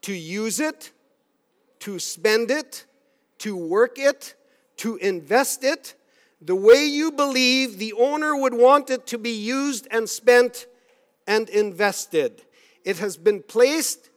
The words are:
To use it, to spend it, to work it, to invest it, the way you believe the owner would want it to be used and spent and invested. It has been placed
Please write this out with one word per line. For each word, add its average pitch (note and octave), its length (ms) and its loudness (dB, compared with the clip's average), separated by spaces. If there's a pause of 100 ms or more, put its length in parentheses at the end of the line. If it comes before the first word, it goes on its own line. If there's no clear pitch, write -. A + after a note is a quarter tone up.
To G3+ 120 -10
use F#3+ 460 -6
it, D#4 320 -8 (880)
to G3 180 -10
spend G#3+ 540 -2
it, - 340 -6 (520)
to G#3 180 -10
work G3 420 0
it, C#4 380 -4 (400)
to A3+ 200 -8
invest F#3+ 680 -2
it, D4 300 -4 (460)
the E3+ 140 -4
way A3 300 8
you D4+ 260 -2
believe C4 680 0
the A3 140 -8
owner D4 440 0
would C4 180 0
want C4+ 340 6
it C4 200 -4
to A#3 100 -8
be A3+ 140 -6
used B3 580 -6
and A3+ 180 -4
spent B3 580 2 (600)
and G#3+ 220 0
invested. F#3 920 -2 (420)
It F#3+ 140 -6
has F#3 180 -8
been G3 260 0
placed C4+ 760 0